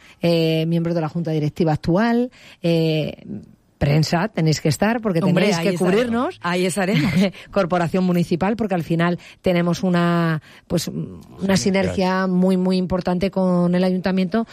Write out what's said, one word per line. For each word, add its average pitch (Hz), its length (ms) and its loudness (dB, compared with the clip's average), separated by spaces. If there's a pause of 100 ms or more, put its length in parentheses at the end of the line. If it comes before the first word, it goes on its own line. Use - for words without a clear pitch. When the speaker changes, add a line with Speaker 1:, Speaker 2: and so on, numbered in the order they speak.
(200)
Speaker 1:
eh, 165 460 2
miembros 170 280 0
de 170 60 -2
la 156 80 -2
Junta 165 220 -6
Directiva 151 420 0
actual, 233 580 0 (320)
eh, 160 520 0 (640)
prensa, 160 500 0
tenéis 156 320 0
que 165 80 0
estar 220 320 0
porque 202 180 -2
Speaker 2:
Hombre, 185 280 2
Speaker 1:
tenéis 208 120 2
Speaker 2:
ahí - 60 -4
Speaker 1:
que 190 100 0
Speaker 2:
estaremos. 185 220 2
Speaker 1:
cubrirnos. 247 440 -2
Speaker 2:
Ahí 180 260 0
estaremos. 196 460 0 (200)
Speaker 1:
<laughs> - 180 -18
Corporación 180 540 0
Municipal, 180 500 0
porque 202 220 -2
al 165 80 -2
final 170 340 0 (220)
tenemos 175 420 0
una, 170 580 2 (280)
pues, - 180 -2
una 160 720 -4
Speaker 3:
Sinergia. - 0 -
Speaker 1:
sinergia 185 720 0
muy, 185 280 2
muy 185 200 0
importante 180 560 -2
con 180 420 2
el 180 80 2
ayuntamiento, 185 720 0